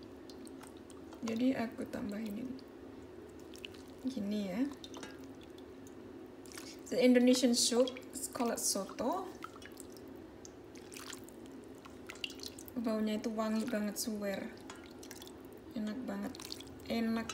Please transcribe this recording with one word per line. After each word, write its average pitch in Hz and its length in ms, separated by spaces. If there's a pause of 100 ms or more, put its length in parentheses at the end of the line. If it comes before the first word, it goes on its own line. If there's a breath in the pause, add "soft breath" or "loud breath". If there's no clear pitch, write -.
(1200)
Jadi 233 320
aku 226 320
tambahin 208 480
ini. - 220 (1500)
Gini 208 380 (100)
ya. 208 120 (2250 loud breath)
The 226 80
Indonesian 247 560
soup, 240 400 (160)
it's - 160
called 233 320
soto. 311 720 (3500)
Baunya 214 480
itu 240 80
wangi 220 400
banget, 208 320
swear. 202 480 (1300)
Enak 214 240
banget. 202 320 (520)
Enak 226 480